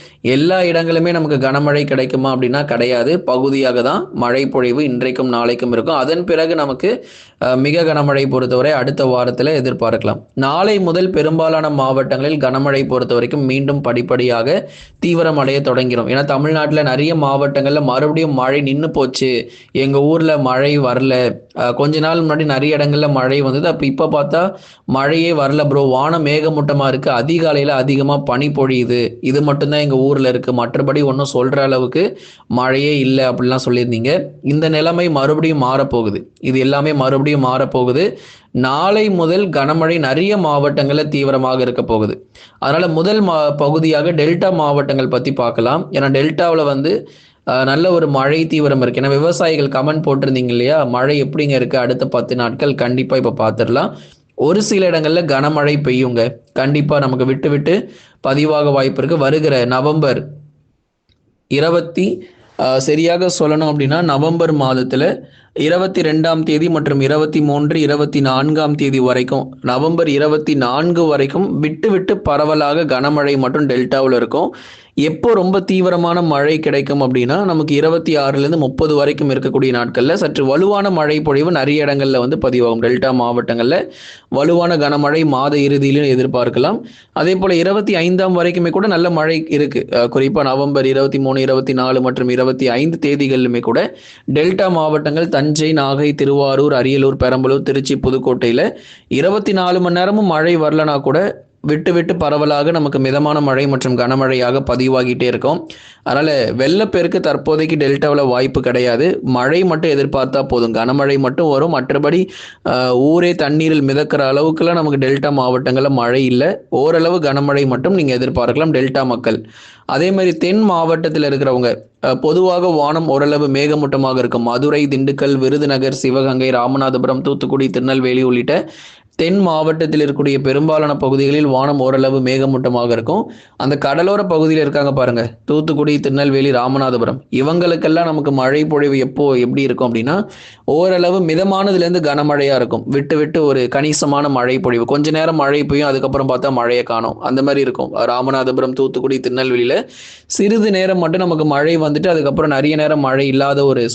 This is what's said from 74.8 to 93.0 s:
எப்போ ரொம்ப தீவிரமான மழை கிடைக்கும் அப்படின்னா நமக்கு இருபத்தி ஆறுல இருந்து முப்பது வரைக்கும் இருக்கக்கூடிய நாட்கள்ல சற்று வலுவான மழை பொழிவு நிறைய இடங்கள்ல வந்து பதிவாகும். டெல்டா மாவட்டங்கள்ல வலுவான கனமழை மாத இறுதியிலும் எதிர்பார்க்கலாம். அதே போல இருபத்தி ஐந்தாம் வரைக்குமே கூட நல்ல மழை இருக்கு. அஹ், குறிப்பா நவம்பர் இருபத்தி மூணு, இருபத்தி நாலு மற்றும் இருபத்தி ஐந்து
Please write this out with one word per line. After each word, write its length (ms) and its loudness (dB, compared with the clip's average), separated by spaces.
எப்போ 400 0
ரொம்ப 260 2
தீவிரமான 640 0
மழை 360 0
கிடைக்கும் 420 -2
அப்படின்னா 440 0
நமக்கு 300 0
இருபத்தி 420 0
ஆறுல 220 0
இருந்து 180 0
முப்பது 380 0
வரைக்கும் 360 0
இருக்கக்கூடிய 420 0
நாட்கள்ல 400 0
சற்று 340 -2
வலுவான 440 2
மழை 300 0
பொழிவு 320 0
நிறைய 320 0
இடங்கள்ல 340 0
வந்து 180 0
பதிவாகும். 460 0
டெல்டா 300 0
மாவட்டங்கள்ல 760 0
வலுவான 480 2
கனமழை 480 0
மாத 320 0
இறுதியிலும் 520 2
எதிர்பார்க்கலாம். 720 0
அதே 220 0
போல 200 0
இருபத்தி 400 0
ஐந்தாம் 460 0
வரைக்குமே 300 0
கூட 160 0
நல்ல 240 0
மழை 380 0
இருக்கு. 420 -2
அஹ், 220 2
குறிப்பா 300 0
நவம்பர் 440 0
இருபத்தி 320 0
மூணு, 220 0
இருபத்தி 320 0
நாலு 280 0
மற்றும் 280 -2
இருபத்தி 400 0
ஐந்து 340 -2